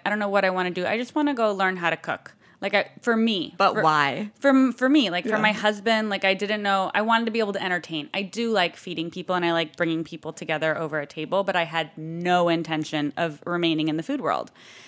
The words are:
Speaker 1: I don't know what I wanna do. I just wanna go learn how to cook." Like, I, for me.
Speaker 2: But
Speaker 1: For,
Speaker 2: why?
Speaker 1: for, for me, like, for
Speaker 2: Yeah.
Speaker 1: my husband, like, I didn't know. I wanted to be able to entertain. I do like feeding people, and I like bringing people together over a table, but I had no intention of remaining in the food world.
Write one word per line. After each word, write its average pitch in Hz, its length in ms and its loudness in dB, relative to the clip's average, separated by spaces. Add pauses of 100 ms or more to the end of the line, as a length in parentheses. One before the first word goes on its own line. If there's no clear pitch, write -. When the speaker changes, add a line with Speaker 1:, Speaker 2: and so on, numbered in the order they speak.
Speaker 1:
I 196 40 0
don't 208 100 0
know 208 100 -2
what 196 160 2
I 185 60 2
wanna 185 200 0
do. 180 140 -4
I 214 120 0
just 247 180 -6
wanna 294 180 0
go 226 180 2
learn 190 260 0
how 170 120 2
to 160 80 0
cook." - 380 -8 (260)
Like, 196 120 -2
I, 202 160 2 (120)
for 233 140 2
me. 220 420 0
Speaker 2:
But 196 160 4
Speaker 1:
For, 214 80 0
Speaker 2:
why? 151 560 2
Speaker 1:
for, 262 360 4
for 262 160 0
me, 269 200 6
like, 175 140 -2
for 214 80 -4
Speaker 2:
Yeah. 214 100 2
Speaker 1:
my 214 120 4
husband, 214 560 0
like, 196 160 -2
I 190 80 4
didn't 208 280 -2
know. 196 320 0
I 208 100 2
wanted 226 220 4
to 226 60 -2
be 226 80 -2
able 202 140 0
to 196 100 -6
entertain. 170 500 -4
I 196 80 -2
do 226 300 -4
like 180 240 2
feeding 170 340 -8
people, 180 260 -6
and 175 100 0
I 170 80 2
like 165 240 -2
bringing 165 260 0
people 160 300 -10
together 160 440 -2
over 156 220 -4
a 143 60 -6
table, 156 400 -4
but 185 100 -2
I 175 80 2
had 160 340 -4
no 170 520 0
intention 156 680 -2
of 160 300 -4
remaining 165 420 0
in 151 80 -2
the 160 80 -4
food 285 160 -4
world. 113 320 -2 (360)